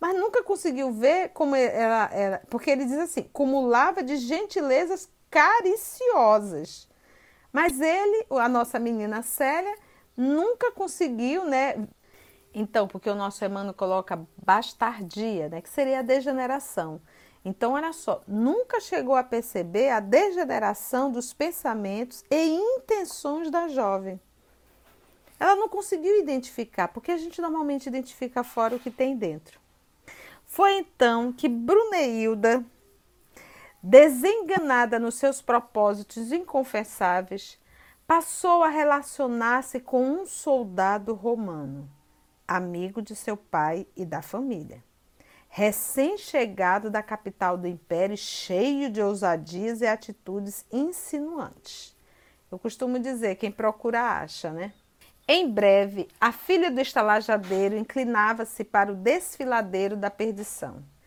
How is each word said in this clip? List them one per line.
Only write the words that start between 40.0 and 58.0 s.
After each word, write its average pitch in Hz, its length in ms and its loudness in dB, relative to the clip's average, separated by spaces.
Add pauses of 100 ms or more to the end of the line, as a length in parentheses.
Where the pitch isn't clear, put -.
um 359 180 -4
soldado 208 880 0
romano, 175 760 -6 (560)
amigo 180 540 -4
de 208 160 -12
seu 208 200 -6
pai 165 500 -2 (100)
e 185 80 -8
da 156 160 -8
família, 180 640 -8 (640)
recém-chegado 214 1400 0
da 214 120 -2
capital 190 560 -4
do 180 80 -6
império, 180 500 -2
cheio 269 720 -2
de 214 140 -2
ousadias 190 800 -2
e 233 60 0
atitudes 202 840 -6
insinuantes. 302 1200 -8 (540)
Eu 185 80 -12
costumo 247 400 -4
dizer: 233 380 -4
quem 214 140 -6
procura 220 500 -2 (180)
acha, 156 320 -10
né? 175 220 -10 (560)
Em 339 200 4
breve, 202 600 4 (120)
a 226 120 4
filha 359 380 2
do 254 100 -2
estalajadeiro 214 960 2
inclinava-se 226 880 0